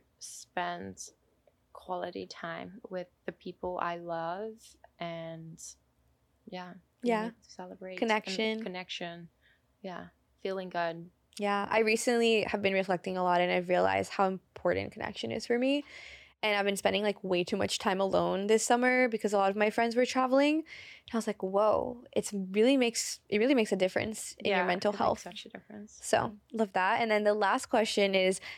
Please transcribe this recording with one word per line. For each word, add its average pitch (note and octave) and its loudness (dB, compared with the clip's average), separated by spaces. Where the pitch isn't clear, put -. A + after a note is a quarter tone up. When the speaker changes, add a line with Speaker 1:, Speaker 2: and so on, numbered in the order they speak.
Speaker 1:
spend F3+ -8
quality F3+ -8
time F3+ -12
with F3+ -10
the F3+ -10
people F3+ -10
I F3 -4
love E3+ -6
and, E3 -10
yeah, F3+ -12
being A#3+ 2
Speaker 2:
Yeah. A3 0
Speaker 1:
able A3+ -10
to - -20
celebrate F#3 -14
and F#3 -10
Speaker 2:
Connection. A3 -2
Speaker 1:
connection. F3+ -10
Yeah, F3+ -12
feeling F#3+ -4
good. E3+ -4
Speaker 2:
Yeah, G3+ 0
I A3 4
recently A3+ 4
have G3+ -2
been F#3+ 2
reflecting F#3+ 0
a F3+ 0
lot, F3+ 4
and F3+ 4
I've F3+ 0
realized F#3 2
how G3+ 2
important - -2
connection A3 -8
is A3+ -6
for A#3+ 0
me. C#4 0
And G#3+ 2
I've G3+ 2
been G3+ 2
spending, G3 2
like, G#3 -2
way F3+ 2
too G3+ -4
much G3 -2
time F#3+ 0
alone F#3 2
this G#3+ 4
summer B3+ 4
because G#3+ -2
a G#3 4
lot G3 4
of G3+ -2
my G#3+ 4
friends A#3 0
were B3 4
traveling. C4+ 4
And - -12
I - 0
was A3 -2
like, - -4
"Whoa, G#3 0
it's - -2
really G#3 4
makes, - 0
it G#3 0
really B3+ 4
makes A3 2
a G3 0
difference F#3+ -2
in - -2
your F#3 2
Speaker 1:
Yeah, F3+ 2
Speaker 2:
mental F#3+ 0
Speaker 1:
it G3+ -2
makes - -8
Speaker 2:
health." - 2
Speaker 1:
such - -14
a - -18
difference. G#3 -18
Speaker 2:
So, - 0
Speaker 1:
Yeah. A#3 -8
Speaker 2:
love G#3+ -2
that. G3 0
And A3+ 0
then G#3 2
the G#3 4
last G#3 0
question G#3 2
is, F#3+ 4